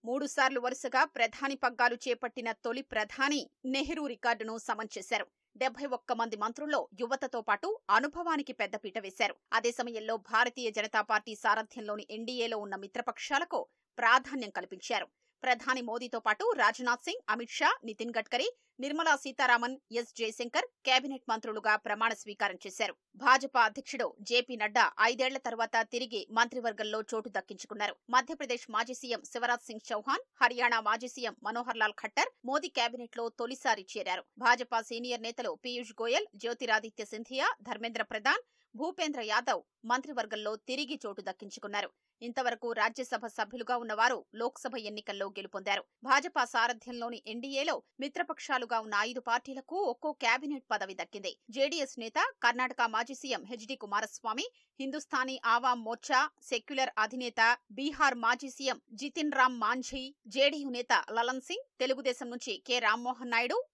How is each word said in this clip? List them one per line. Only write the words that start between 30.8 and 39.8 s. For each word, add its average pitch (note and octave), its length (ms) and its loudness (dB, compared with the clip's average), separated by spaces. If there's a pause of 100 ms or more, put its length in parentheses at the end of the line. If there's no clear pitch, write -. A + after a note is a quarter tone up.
మాజీ A#3 280 0
సీఎం A#3 200 -4 (120)
మనోహర్ A#3 340 -2
లాల్ G#3+ 220 2
ఖట్టర్ D4+ 280 2 (200)
మోదీ D4 280 0
కేబినెట్లో A#3 460 -2 (160)
తొలిసారి A#3 520 0
చేరారు. F#3 320 -4 (200)
భాజపా A#3+ 360 4 (100)
సీనియర్ A#3 360 -6
నేతలు A#3 260 -4 (120)
పీయూష్ B3 360 -8
గోయల్, A#3+ 280 2 (140)
జ్యోతిరాదిత్య A3+ 720 -2
సింధియా, B3+ 360 -2 (200)
ధర్మేంద్ర A3+ 440 -4
ప్రధాన్, A#3 300 2 (380)
భూపేంద్ర D#4 500 -2
యాదవ్ A#3 300 2 (300)